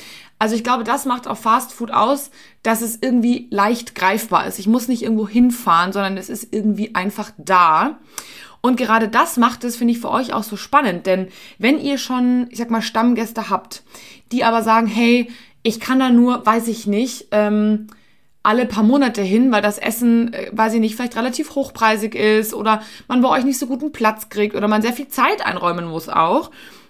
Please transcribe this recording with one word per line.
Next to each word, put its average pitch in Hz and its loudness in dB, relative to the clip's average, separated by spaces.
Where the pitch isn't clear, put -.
Also 220 0
ich 226 -2
glaube, 247 0
das 240 -2
macht 247 -4
auch - -6
Fast 240 0
Food 226 -10
aus, 277 0
dass 226 2
es 233 -6
irgendwie 240 0
leicht 208 -2
greifbar 185 0
ist. - -8
Ich 190 -4
muss 240 2
nicht 233 -2
irgendwo 220 0
hinfahren, 202 2
sondern 196 -2
es 180 -12
ist - -10
irgendwie 208 -2
einfach 202 -6
da. 180 2
Und 247 2
gerade 226 2
das 247 0
macht 233 0
es, 240 -6
finde 240 2
ich, 233 -4
für - -6
euch 240 -2
auch 214 -4
so 214 -10
spannend. 240 0
Denn 185 0
wenn 262 2
ihr 277 -2
schon, 247 0
ich - -16
sag 233 -6
mal, 226 0
Stammgäste 226 -2
habt, - -6
die 247 0
aber 226 2
sagen, 226 4
hey, 240 2
ich 226 -2
kann 262 0
da 262 2
nur, 240 4
weiß 226 2
ich 220 -6
nicht, 220 -2
ähm, 214 2
alle 226 2
paar 220 -2
Monate 240 4
hin, 220 2
weil 208 2
das 208 0
Essen, 233 0
äh, - -10
weiß 220 0
ich 233 2
nicht, 220 -2
vielleicht 247 -6
relativ 277 -6
hochpreisig 226 -2
ist 214 0
oder 214 0
man 247 2
bei 254 4
euch 254 2
nicht 269 0
so 269 -6
guten 269 -6
Platz 214 -2
kriegt 208 -2
oder 208 -2
man 214 2
sehr 233 0
viel 269 -8
Zeit 285 0
einräumen 170 -4
muss 160 -10
auch. 185 0